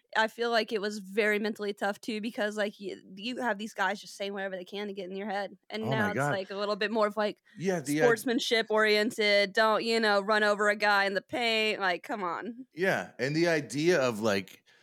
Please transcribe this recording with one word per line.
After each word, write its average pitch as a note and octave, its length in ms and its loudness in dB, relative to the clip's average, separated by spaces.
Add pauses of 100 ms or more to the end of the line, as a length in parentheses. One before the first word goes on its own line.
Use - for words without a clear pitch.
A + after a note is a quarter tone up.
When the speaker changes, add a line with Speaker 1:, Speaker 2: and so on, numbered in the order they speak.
(160)
Speaker 1:
I A3 100 4
feel A#3 240 -4
like A3+ 220 0
it G#3+ 80 -2
was G#3 200 -4
very G#3 380 0
mentally G#3 360 -4
tough G#3 260 -4
too, G#3+ 200 -6
because, G#3+ 360 -4
like, G#3 240 -4
you, F#3 160 -10 (180)
you A3+ 280 -8
have A3 160 -2
these G#3+ 160 -10
guys G3+ 260 -2
just - 160 -18
saying G3+ 160 -6
whatever G3 240 -6
they F3+ 80 -10
can G3+ 240 -8
to G3 60 -8
get F#3+ 160 -10
in F#3+ 60 -8
your G3+ 120 -6
head. G3 280 -6 (120)
And G#3+ 160 -8
Speaker 2:
Oh - 20 -4
my A3 100 0
Speaker 1:
now G#3+ 100 2
it's, G#3 100 -2
Speaker 2:
God. C#3+ 160 0
Speaker 1:
like, G3 180 -4
a G3 60 -8
little G#3 200 -2
bit G3+ 140 -2
more G#3+ 160 2
of, G#3 100 -2
like, G#3 200 -2 (220)
Speaker 2:
Yeah, F3+ 220 0
the, D3 200 0
uh, - 40 4
Speaker 1:
sportsmanship A3+ 640 2
oriented. G#3+ 840 4
Don't, A3 320 4
you A3+ 160 2
know, G#3 220 4
run G#3+ 200 2
over G#3 280 4
a G#3 60 2
guy G#3 280 4
in G3 100 0
the F#3+ 60 0
paint. A3 600 0
Like, F3+ 220 0
come G#3 220 -6
on. G3 500 -6
Speaker 2:
Yeah, D3 440 0
and C#3 180 0
the E3+ 120 4
idea D3+ 520 2
of, A#2+ 200 0
like, G2+ 420 0 (200)